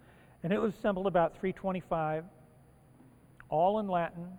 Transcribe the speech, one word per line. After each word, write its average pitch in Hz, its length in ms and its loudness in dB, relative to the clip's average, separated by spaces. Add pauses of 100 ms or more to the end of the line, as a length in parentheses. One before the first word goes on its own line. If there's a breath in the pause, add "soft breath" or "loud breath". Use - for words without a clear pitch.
(440 loud breath)
and 175 100 0
it 214 60 2
was 214 160 0
assembled 196 320 0
about 170 320 2
three 190 120 -2
twenty-five, 165 720 -2 (1300)
all 180 300 2
in 208 80 -4
Latin. 175 400 -4 (120)